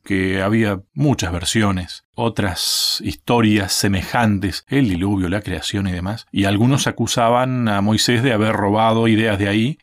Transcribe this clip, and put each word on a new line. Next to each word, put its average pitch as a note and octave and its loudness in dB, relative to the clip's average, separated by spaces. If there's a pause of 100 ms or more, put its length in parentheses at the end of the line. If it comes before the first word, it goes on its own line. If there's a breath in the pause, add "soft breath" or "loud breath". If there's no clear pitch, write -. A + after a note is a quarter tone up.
que F#2+ 0
había G#2 0 (140)
muchas C3 0
versiones, F#2 -2 (140)
otras - -2
historias G#2 2
semejantes, G2 0
el C3+ 2
diluvio, F#2 0
la G2+ -2
creación G2 -4
y F2+ -2
demás, F#2 -6
y G2 0
algunos A2 2
acusaban B2 0
a G2+ 0
Moisés A2 2
de C3 2
haber G#2+ 0
robado A2 2
ideas A2 2
de G2+ 0
ahí, A2+ 0